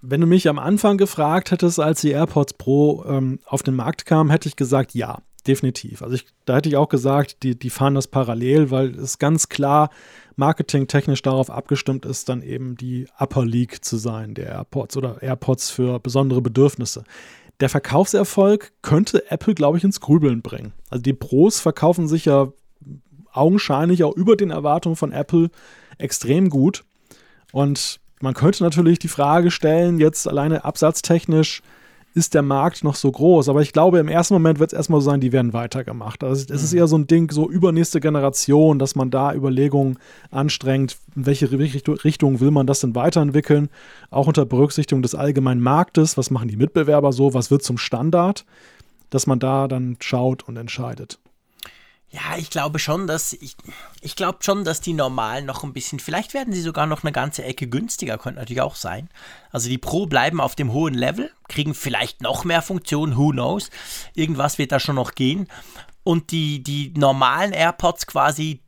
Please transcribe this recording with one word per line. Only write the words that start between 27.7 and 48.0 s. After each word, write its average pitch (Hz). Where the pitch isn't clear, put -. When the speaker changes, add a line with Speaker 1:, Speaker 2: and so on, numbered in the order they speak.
Speaker 1:
man 131
könnte 185
natürlich 170
die -
Frage 160
stellen, 170
jetzt 156
alleine 151
absatztechnisch, 160
ist -
der 147
Markt 139
noch 147
so 139
groß? 147
Aber 147
ich -
glaube, 175
im 156
ersten 170
Moment 160
wird's 160
erstmal 156
so 139
sein, 139
die 127
werden 123
weitergemacht. 117
Also 135
es 139
ist 151
Speaker 2:
Mhm. 175
Speaker 1:
eher 170
so 156
ein 143
Ding, 165
so 151
übernächste 165
Generation, 147
dass 131
man 131
da 135
Überlegungen 135
anstrengt, 135
in 135
welche 139
Richtu-, 143
Richtung 143
will 139
man 139
das 135
denn 120
weiterentwickeln? 147
Auch 135
unter 147
Berücksichtigung 139
des 127
allgemeinen 139
Marktes, 156
was 131
machen 120
die 104
Mitbewerber 143
so, 135
was 127
wird 143
zum 123
Standard? 170